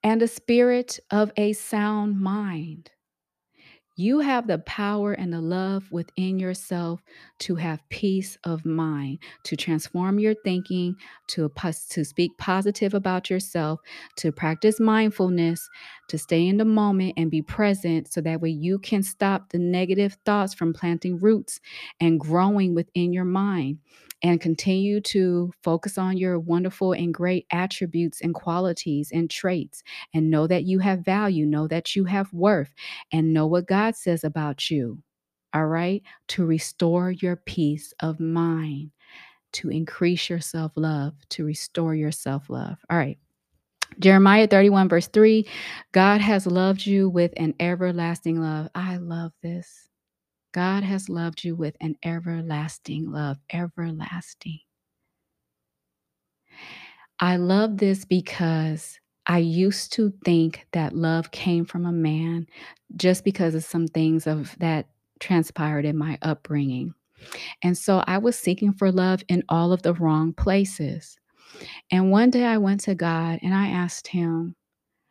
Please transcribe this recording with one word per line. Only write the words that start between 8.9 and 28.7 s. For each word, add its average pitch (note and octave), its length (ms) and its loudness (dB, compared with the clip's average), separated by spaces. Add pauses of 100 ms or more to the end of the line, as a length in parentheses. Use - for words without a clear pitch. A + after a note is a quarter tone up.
to - 100 -6
transform F3 640 -2
your G#3+ 240 2
thinking, F3+ 540 -2 (320)
to E3 160 -2
a D3+ 40 -2
pos-, D#3+ 420 -6
to D#3 140 -2
speak F3 320 -2
positive G3 560 -2
about F#3+ 380 -2
yourself, E3 480 -4 (380)
to D#3+ 160 -2
practice F3 480 0
mindfulness, G3 920 2 (380)
to D#3+ 100 -6
stay E3+ 260 2
in F#3+ 120 2
the A3 80 2
moment G#3 520 2
and E3 140 0
be D#3 100 0
present F#3+ 720 0
so F3 100 -4
that E3 180 -2
way E3 100 -2
you E3+ 300 -2
can G3 240 -2
stop F#3+ 460 -2
the F3 100 -2
negative F#3 680 0
thoughts G3+ 280 0
from E3 180 -2
planting E3+ 480 -4
roots G#3+ 400 0 (400)
and E3 180 4
growing F3+ 560 2
within F3 380 -2
your F3+ 120 -2
mind, F3+ 540 -2 (440)
and E3+ 180 2
continue F#3+ 600 0
to F3+ 500 0 (100)
focus F3 360 -2
on F#3+ 180 -2
your F3+ 220 0
wonderful F3+ 560 0
and E3+ 180 -2
great F3+ 400 0
attributes E3+ 720 -2
and E3+ 100 0
qualities E3 800 -4